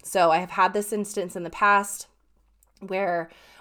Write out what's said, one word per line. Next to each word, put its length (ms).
So 280
I 80
have 120
had 220
this 180
instance 440
in 80
the 60
past 580
where 480